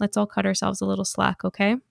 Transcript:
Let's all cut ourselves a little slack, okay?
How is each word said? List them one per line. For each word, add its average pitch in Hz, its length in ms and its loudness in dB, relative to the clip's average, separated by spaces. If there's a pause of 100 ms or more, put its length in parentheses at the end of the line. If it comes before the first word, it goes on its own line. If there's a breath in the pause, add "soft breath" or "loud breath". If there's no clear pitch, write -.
Let's 202 160 0
all 208 100 2
cut 196 200 -2
ourselves 196 340 -2
a 190 60 -2
little 196 180 0
slack, - 400 0
okay? 202 320 2 (140)